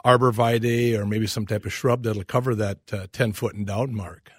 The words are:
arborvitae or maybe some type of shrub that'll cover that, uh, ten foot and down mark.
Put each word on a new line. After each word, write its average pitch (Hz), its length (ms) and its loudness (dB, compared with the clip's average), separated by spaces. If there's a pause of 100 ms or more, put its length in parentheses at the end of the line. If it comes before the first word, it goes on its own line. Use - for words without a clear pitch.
arborvitae 117 920 4
or 101 80 -4
maybe 107 200 0
some 104 200 -6
type 104 180 -4
of 104 80 -6
shrub 123 300 0
that'll 107 220 -4
cover 127 300 0
that, 104 260 -2 (120)
uh, 95 200 -6
ten 113 200 0
foot - 220 -4
and 101 120 -6
down 117 280 -4
mark. 87 440 -12